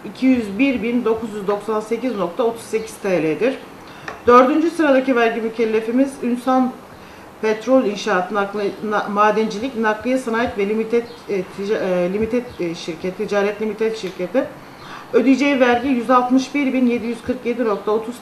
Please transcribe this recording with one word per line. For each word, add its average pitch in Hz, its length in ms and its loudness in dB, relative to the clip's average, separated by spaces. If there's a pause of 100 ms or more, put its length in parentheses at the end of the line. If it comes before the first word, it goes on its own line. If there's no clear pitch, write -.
iki 220 220 -2
yüz 220 320 2
bir 254 240 2
bin 240 220 0
dokuz 220 300 0
yüz 202 120 -6
doksan 208 340 -2
sekiz 233 360 -2
nokta 185 260 -2
otuz 233 200 0
sekiz - 320 -6
T 180 280 0
L'dir. 160 320 0 (720)
Dördüncü 269 440 6
sıradaki 269 460 4
vergi 226 240 2
mükellefimiz 226 720 0 (100)
Ünsan 247 500 2 (720)
Petrol 220 420 2
İnşaat 196 480 0
Nakli-, 202 580 -2
Na-, 208 180 -2
Madencilik 214 680 2
Nakliye 226 420 0
Sanayi 240 300 -2 (100)
ve 202 100 0
Limited, 220 340 0 (260)
e, 202 120 -2
tica-, 196 380 -4
e, 180 340 0
Limited, 220 300 0 (180)
e, 170 140 -4
şirketi, 180 540 -6
Ticaret 202 340 0
Limited 220 340 -2
şirketi. 185 480 -2 (680)
Ödeyeceği 262 480 4
vergi 240 280 2
yüz 240 220 0
altmış 254 440 2
bir 285 180 0
bin 254 140 2
yedi 233 200 0
yüz 233 160 -6
kırk - 240 -6
yedi 240 180 -2
nokta 208 260 -2
otuz 220 320 -2